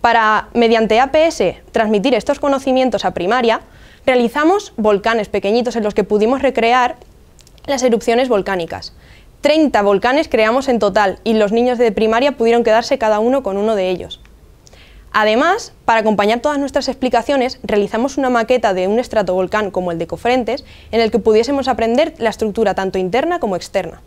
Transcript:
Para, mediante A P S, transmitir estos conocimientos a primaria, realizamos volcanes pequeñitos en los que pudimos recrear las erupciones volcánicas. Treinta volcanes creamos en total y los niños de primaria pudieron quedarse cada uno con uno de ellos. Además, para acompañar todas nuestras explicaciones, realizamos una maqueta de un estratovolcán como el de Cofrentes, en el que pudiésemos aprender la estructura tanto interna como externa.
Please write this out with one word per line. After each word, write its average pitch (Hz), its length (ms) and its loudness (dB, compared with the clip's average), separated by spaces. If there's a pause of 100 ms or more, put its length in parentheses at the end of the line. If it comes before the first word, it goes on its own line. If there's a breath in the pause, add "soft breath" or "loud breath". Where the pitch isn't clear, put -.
Para, 226 540 2
mediante 226 440 4
A 269 140 2
P 320 160 4
S, 190 420 -2
transmitir 220 460 2
estos 277 240 -2
conocimientos 262 640 0
a 185 80 -2
primaria, 226 480 0 (440 loud breath)
realizamos 294 720 0
volcanes 214 520 0
pequeñitos 226 480 -2
en 226 80 -2
los 208 100 -2
que 214 80 0
pudimos 220 400 0
recrear 247 540 2 (680)
las 269 180 -2
erupciones 233 440 0
volcánicas. 185 680 -4 (480 soft breath)
Treinta 294 380 2
volcanes 226 460 2
creamos 233 400 0
en 240 140 0
total 202 420 0
y 220 120 0
los 208 180 2
niños 240 260 0
de 233 140 2
primaria 226 400 0
pudieron 233 320 2
quedarse 233 340 2
cada 214 220 0
uno 254 240 0
con 190 120 -4
uno 214 200 -2
de 185 140 -2
ellos. - 300 -8 (920 soft breath)
Además, 233 600 0 (120)
para 226 160 2
acompañar 214 400 0
todas 294 180 -2
nuestras 277 300 -4
explicaciones, 254 720 -2
realizamos 220 560 -2
una 262 100 0
maqueta 233 460 0
de 185 140 -2
un 214 100 0
estratovolcán 190 720 -2
como 180 220 -4
el 165 80 -6
de 170 80 -6
Cofrentes, 240 560 -2 (260 loud breath)
en 220 100 0
el 226 120 2
que 233 80 0
pudiésemos 233 480 2
aprender 247 500 0
la 226 120 -2
estructura 208 440 -2
tanto 190 240 -4
interna 262 400 -2
como 202 160 -4
externa. - 520 -8